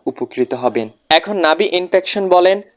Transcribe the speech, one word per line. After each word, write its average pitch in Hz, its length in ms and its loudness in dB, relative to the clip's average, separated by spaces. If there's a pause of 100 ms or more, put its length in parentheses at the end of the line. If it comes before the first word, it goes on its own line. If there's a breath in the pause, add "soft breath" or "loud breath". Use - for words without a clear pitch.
উপকৃত 127 480 -6
হবেন। 117 340 -4 (220)
এখন 196 260 0
নাভি 165 280 2
ইনফেকশন 185 640 -2
বলেন, 185 320 4 (160)